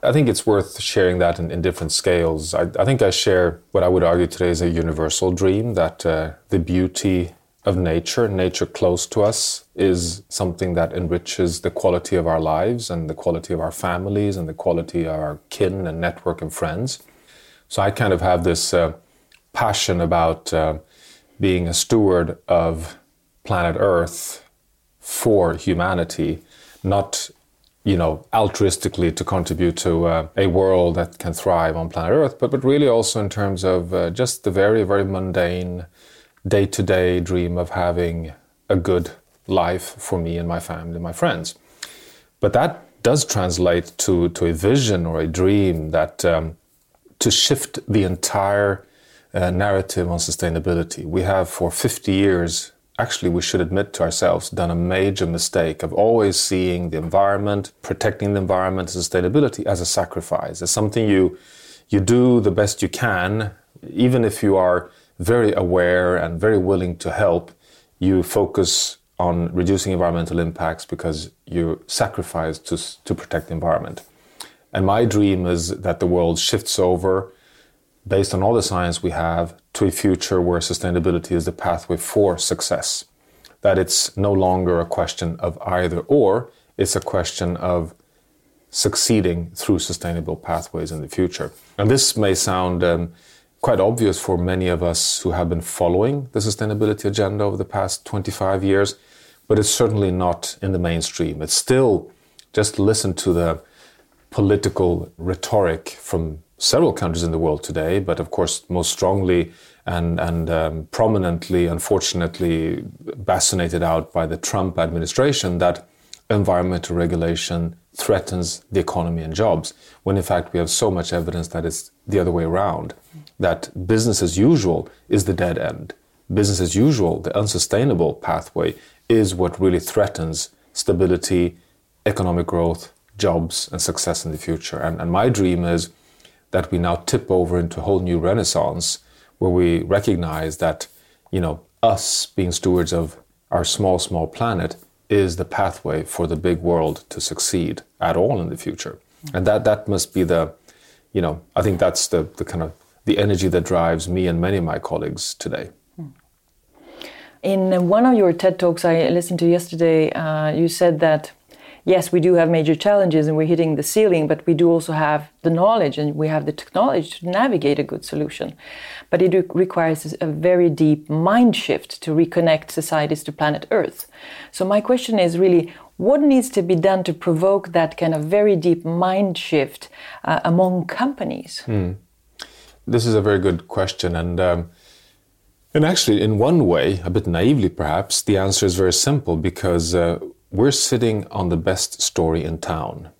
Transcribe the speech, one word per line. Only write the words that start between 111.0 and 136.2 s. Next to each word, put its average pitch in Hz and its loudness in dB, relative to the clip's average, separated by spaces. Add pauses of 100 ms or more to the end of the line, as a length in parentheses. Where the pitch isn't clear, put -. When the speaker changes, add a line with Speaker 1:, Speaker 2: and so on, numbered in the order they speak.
Speaker 1:
unfortunately, 85 -2 (400)
basinated 90 0
out 82 -2
by 85 -2
the 82 -6
Trump 92 -4
administration, 87 -2
that 87 -2 (400)
environmental 90 0
regulation 85 -2 (220)
threatens 92 -2
the 98 0
economy 85 -2
and 80 -8
jobs, 87 0 (300)
when 98 0
in 95 -2
fact 85 -2
we 87 0
have 85 0
so 107 0
much 87 -2
evidence 85 -4
that 82 -8
it's - -8 (160)
the 101 0
other 90 2
way 85 0
around, 82 -2 (480)
that 85 -2 (160)
business 110 2
as 87 0
usual 98 2 (180)
is 101 2
the 98 0
dead 87 -2
end. - -8 (400)
Business 98 2
as 85 0
usual, 101 2
the 82 -6
unsustainable 104 0
pathway, 82 -4 (340)
is 107 4
what 90 -2
really 90 2
threatens 82 -2 (240)
stability, 87 0 (480)
economic 90 0
growth, 85 -2 (240)
jobs, 82 -2
and 90 -6
success - -4
in 82 -6
the 76 -8
future. - -6
And, 82 -4
and 85 -4
my 98 2
dream 92 2
is 85 0 (640)